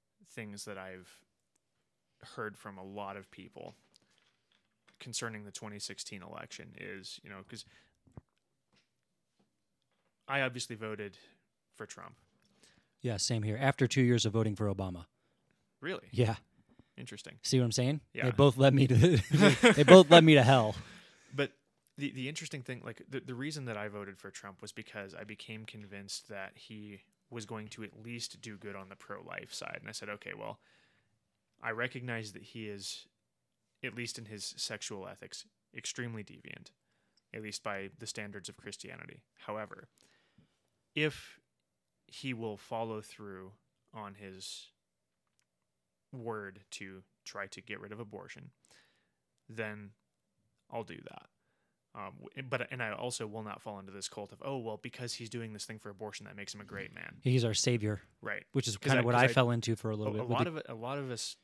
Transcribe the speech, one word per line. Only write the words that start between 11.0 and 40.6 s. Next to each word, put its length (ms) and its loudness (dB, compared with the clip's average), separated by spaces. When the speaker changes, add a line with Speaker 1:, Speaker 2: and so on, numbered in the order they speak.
Speaker 1:
for 100 -14
Trump. 300 -18
Speaker 2:
Yeah, 160 -2
same 260 0
here. 160 -2
After 280 4
two 140 2
years 240 6
of 80 2
voting 220 2
for 180 0
Obama. 320 -6
Speaker 1:
Really? 300 -8
Speaker 2:
Yeah. 240 2
Speaker 1:
Interesting. 460 -14
Speaker 2:
See 160 2
what 60 4
I'm 60 0
saying? 300 0
Speaker 1:
Yeah. 120 -2
Speaker 2:
They 60 2
both 260 8
led 160 8
me 140 8
to, 80 4
<laughs> 220 8
Speaker 1:
<laughs> 120 10
Speaker 2:
they 80 6
both 280 12
led 120 12
me 100 12
to 100 12
hell. 320 6
Speaker 1:
But 200 -2
the, 140 -6
the 160 -8
interesting 340 -10
thing, 220 -10
like, 260 -12
the, 120 -8
the 140 -10
reason 300 -8
that 120 -6
I 100 -6
voted 300 -12
for 120 -18
Trump 320 -16
was 120 -14
because 420 -14
I 80 -14
became 420 -14
convinced 640 -14
that 280 -10
he 460 -16
was 160 -10
going 240 -10
to 140 -14
at 200 -14
least 380 -12
do 160 -14
good 180 -12
on 140 -16
the 60 -18
pro-life 580 -12
side. 260 -10
And 80 -16
I 60 -10
said, 160 -10
"Okay, 280 -10
well, 220 -10
I 100 -4
recognize 640 -6
that 80 -18
he 260 -14
is, 380 -10
at 120 -8
least 220 -10
in 80 -16
his 320 -12
sexual 500 -8
ethics, 380 -16
extremely 460 -8
deviant, 480 -20
at 100 -10
least 200 -10
by 340 -6
the 100 -14
standards 420 -12
of 80 -18
Christianity. 640 -16
However, 420 -10